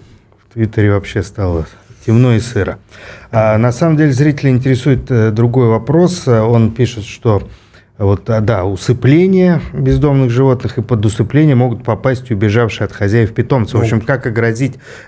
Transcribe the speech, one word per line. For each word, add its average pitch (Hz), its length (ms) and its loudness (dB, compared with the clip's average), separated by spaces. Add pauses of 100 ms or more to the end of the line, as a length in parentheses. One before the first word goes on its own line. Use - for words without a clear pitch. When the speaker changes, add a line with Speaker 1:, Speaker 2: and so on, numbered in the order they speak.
(480)
Speaker 1:
В - 60 -20
Твиттере 107 380 0
вообще 101 300 -2
стало 87 440 -4 (380)
темно 120 300 4
и 107 60 2
сыро. - 380 -4 (520)
А, 110 280 2
на 123 120 2
самом 156 260 0
деле 151 160 2
зрители 139 380 0
интересует, 131 600 0
э, 113 200 2
другой 120 380 2
вопрос. 156 580 0
Он 113 460 2
пишет, 113 320 -4
что - 440 -2 (480)
вот, 101 320 -2
а, 110 120 0
да, 104 240 0
усыпление 165 960 2 (120)
бездомных 135 580 0
животных 127 480 0
и 107 40 -2
под 110 240 -2
усыпление 139 480 2
могут 120 300 0
попасть 127 460 -4
убежавшие 107 560 0
от - 60 -8
хозяев 104 420 0
питомцы. 117 380 -2
В - 20 -2
Speaker 2:
Ну. 117 80 0
Speaker 1:
общем, 113 180 0
как 131 260 -4
оградить 131 520 -2 (300)